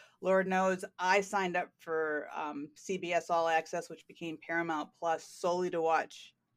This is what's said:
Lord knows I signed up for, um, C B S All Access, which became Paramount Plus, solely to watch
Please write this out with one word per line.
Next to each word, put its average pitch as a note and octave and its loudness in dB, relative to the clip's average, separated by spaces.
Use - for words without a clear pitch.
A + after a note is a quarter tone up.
Lord F#3+ 4
knows F#3 2
I G3+ 4
signed F#3+ -2
up F3+ -2
for, D#3 -2
um, D3+ -8
C - -4
B F3 -4
S E3 0
All E3+ 2
Access, E3 0
which D#3 -18
became E3 -10
Paramount E3 -2
Plus, E3 -2
solely F3+ -2
to E3+ -2
watch - 0